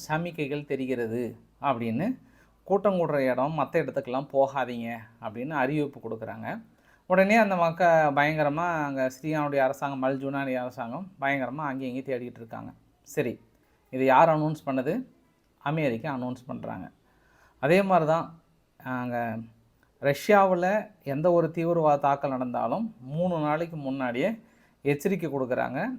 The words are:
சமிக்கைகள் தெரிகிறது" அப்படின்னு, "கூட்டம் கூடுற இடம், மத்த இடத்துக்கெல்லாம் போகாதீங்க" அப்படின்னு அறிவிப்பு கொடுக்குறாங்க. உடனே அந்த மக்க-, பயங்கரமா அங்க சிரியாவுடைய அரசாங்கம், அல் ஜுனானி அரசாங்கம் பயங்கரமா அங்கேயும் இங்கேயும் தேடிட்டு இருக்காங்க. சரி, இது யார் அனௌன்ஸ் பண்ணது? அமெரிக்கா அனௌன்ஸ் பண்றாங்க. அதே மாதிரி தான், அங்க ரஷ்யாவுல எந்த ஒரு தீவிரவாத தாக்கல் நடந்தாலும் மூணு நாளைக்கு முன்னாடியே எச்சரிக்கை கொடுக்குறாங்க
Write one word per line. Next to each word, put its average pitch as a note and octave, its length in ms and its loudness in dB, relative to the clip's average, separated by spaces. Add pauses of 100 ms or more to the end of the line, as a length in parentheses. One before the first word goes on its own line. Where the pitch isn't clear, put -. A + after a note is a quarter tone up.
சமிக்கைகள் D#3 560 -4
தெரிகிறது" B2 720 -4 (240)
அப்படின்னு, C3 580 -2 (460)
"கூட்டம் G3 300 2
கூடுற E3 200 0
இடம், C3+ 440 0
மத்த C#3 180 -2
இடத்துக்கெல்லாம் C3+ 560 -2
போகாதீங்க" B2 640 0 (260)
அப்படின்னு A#2 280 -8
அறிவிப்பு C#3 600 -2
கொடுக்குறாங்க. A2+ 520 -10 (440)
உடனே F#3+ 300 6
அந்த G3+ 200 4
மக்க-, E3 580 4
பயங்கரமா D3+ 720 2
அங்க C3+ 260 -2 (120)
சிரியாவுடைய D3 340 -2
அரசாங்கம், C3+ 460 0
அல் C3+ 160 0
ஜுனானி C#3 360 -4
அரசாங்கம் B2+ 640 -8
பயங்கரமா C#3 360 -2
அங்கேயும் C3 400 -6
இங்கேயும் C3 240 -6
தேடிட்டு A#2+ 160 -12
இருக்காங்க. A2+ 360 -14 (300)
சரி, - 380 -4 (500)
இது C3 140 -2
யார் C3 240 8
அனௌன்ஸ் D#3 380 0
பண்ணது? C#3 360 -2 (560)
அமெரிக்கா C#3+ 580 -2
அனௌன்ஸ் B2 300 -8
பண்றாங்க. A2+ 440 -10 (720)
அதே E3+ 220 4
மாதிரி F3+ 240 4
தான், D#3+ 340 -2 (440)
அங்க A#2+ 540 -4 (640)
ரஷ்யாவுல F#3 880 2 (120)
எந்த D#3 300 2
ஒரு E3 180 4
தீவிரவாத E3 500 2
தாக்கல் C#3 300 0
நடந்தாலும் B2+ 720 -2
மூணு D#3+ 400 -2
நாளைக்கு D#3+ 360 -2
முன்னாடியே C3+ 640 -2 (420)
எச்சரிக்கை D#3 480 0
கொடுக்குறாங்க B2+ 540 -2 (140)